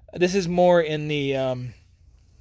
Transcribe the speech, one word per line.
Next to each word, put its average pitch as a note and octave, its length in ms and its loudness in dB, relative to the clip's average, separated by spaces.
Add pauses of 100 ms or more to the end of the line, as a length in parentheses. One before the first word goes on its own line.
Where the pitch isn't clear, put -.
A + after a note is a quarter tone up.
(140)
This F3+ 220 0
is F#3 120 0
more F3+ 340 4
in D3+ 260 -4
the, C#3 280 -2
um, B2+ 380 -4 (680)